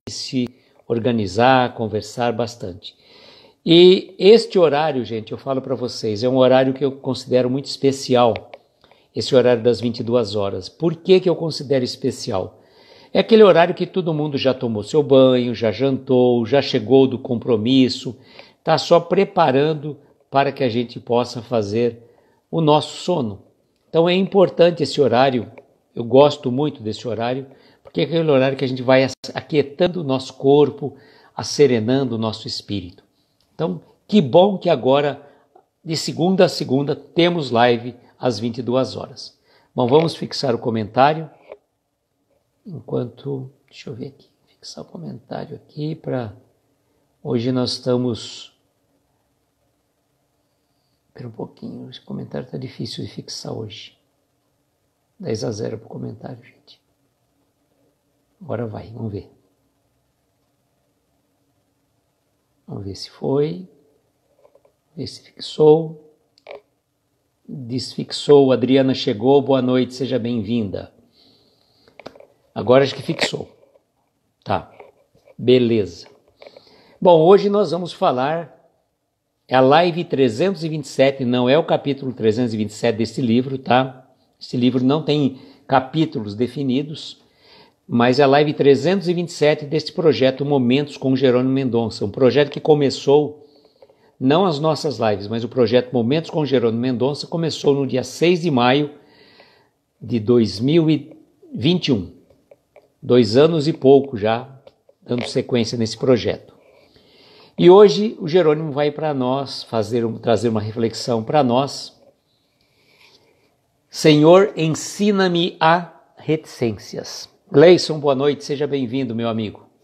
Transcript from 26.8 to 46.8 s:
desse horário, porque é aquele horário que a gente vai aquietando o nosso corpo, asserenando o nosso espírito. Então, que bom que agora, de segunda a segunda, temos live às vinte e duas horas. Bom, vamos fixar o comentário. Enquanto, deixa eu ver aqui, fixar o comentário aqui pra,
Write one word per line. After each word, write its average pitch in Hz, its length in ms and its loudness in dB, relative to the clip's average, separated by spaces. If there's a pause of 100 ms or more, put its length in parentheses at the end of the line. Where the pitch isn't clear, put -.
desse 107 240 -10
horário, 120 400 -6 (380)
porque - 160 -8
é 135 40 -2
aquele 160 240 -2
horário 135 300 2
que 143 60 -4
a 131 40 -2
gente 127 140 -6
vai 131 240 4 (260)
aquietando 165 680 -2
o 160 40 -8
nosso 131 300 -6
corpo, 139 600 2 (400)
asserenando 123 800 0
o - 20 -6
nosso 110 300 -6
espírito. 95 560 -10 (500)
Então, 165 260 -6 (280)
que 208 120 4
bom 180 380 4
que 175 100 -4
agora, 135 560 0 (600)
de 160 120 -6
segunda 175 500 0
a - 20 0
segunda, 143 480 -4
temos 165 560 -2
live 120 420 2 (240)
às 123 220 -4
vinte 117 180 -6
e 131 40 -8
duas 120 340 -4
horas. - 420 -16 (340)
Bom, 127 140 0
vamos 156 300 2
fixar - 360 -6
o 117 60 -2
comentário. 123 720 -2 (1400)
Enquanto, 131 880 -10 (160)
deixa - 220 -20
eu 131 40 -14
ver 123 120 -12
aqui, - 200 -20 (200)
fixar - 360 -20
o - 40 -18
comentário - 680 -14
aqui 151 400 -10
pra, 127 400 -8 (880)